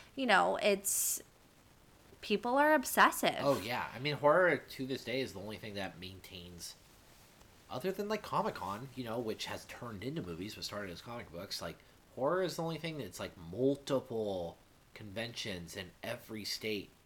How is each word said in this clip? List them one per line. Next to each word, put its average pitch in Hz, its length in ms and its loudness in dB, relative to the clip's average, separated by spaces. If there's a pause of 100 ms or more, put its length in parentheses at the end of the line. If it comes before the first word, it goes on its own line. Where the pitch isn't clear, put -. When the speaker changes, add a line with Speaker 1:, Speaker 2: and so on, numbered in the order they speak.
(160)
Speaker 1:
you 262 120 0
know, 185 340 6
it's, - 600 2 (1000)
people 233 360 2
are 302 180 8
obsessive. 208 680 4
Speaker 2:
Oh, 135 200 4
yeah. 107 320 -2
I 113 60 -8
mean, 143 160 0
horror 151 420 8
to - 280 -8
this 131 180 -4
day 123 160 -2
is 107 140 -2
the 95 60 -10
only 104 180 -8
thing 107 160 -8
that 92 260 -4
maintains 90 760 -12 (960)
other 180 200 -2
than, 202 180 -4
like, 214 120 -2
Comic-Con, 131 720 -4
you 131 80 -6
know, 113 160 -2
which 110 260 -4
has 104 200 -8
turned 110 380 -10
into 147 180 -4
movies 92 340 -6
but 90 80 -10
started 101 280 -6
as 82 100 -12
comic 117 300 -12
books, 90 300 -8
like, 85 160 -8 (380)
horror 160 280 2
is 151 140 -2
the 170 60 -2
only 165 140 -2
thing 156 200 -6
that's, 101 220 -8
like, 95 120 -6 (200)
multiple 113 1080 2 (360)
conventions 104 840 -8
in 95 80 -6 (180)
every 110 400 -6
state 104 460 -4 (160)